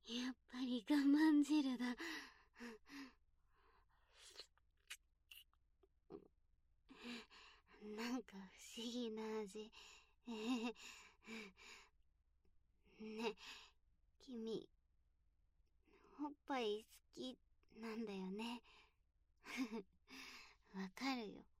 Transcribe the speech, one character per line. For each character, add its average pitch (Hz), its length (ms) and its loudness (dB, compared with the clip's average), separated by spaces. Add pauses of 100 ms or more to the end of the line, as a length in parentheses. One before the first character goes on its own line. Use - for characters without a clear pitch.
や 247 240 0
っ 247 40 -8 (160)
ぱ 247 80 -8
り 247 300 2
我 294 60 8
慢 294 480 10
汁 269 340 6
だ。 247 180 2 (4000)
な 240 220 -2
ん 233 60 -4
か - 140 -14 (380)
不 240 60 -6
思 233 100 -4
議 233 200 -2
な 220 100 -4 (200)
味。 214 300 -6 (3250)
ね、 220 360 -2 (840)
君、 226 500 -4 (1500)
お 294 100 -2
っ 285 40 -8 (140)
ぱ 277 120 2
い 214 260 2 (300)
好 - 60 -10
き 254 160 -6 (420)
な 226 100 -6
ん 220 160 -4
だ 202 80 -4
よ 190 180 -2
ね。 233 320 -4 (840)
<laughs> 226 400 -2 (880)
わ 190 220 -2
か 262 200 0
る 220 180 -4
よ。 - 100 -14 (180)